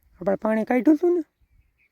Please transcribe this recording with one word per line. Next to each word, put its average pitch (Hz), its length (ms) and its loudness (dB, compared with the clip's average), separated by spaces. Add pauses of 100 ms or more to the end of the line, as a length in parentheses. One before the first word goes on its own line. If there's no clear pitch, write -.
(220)
આપણે 190 140 -2
પાણી 220 280 -2
કાઢ્યું 254 340 2
હતું 349 180 0
ને, 349 60 -2 (720)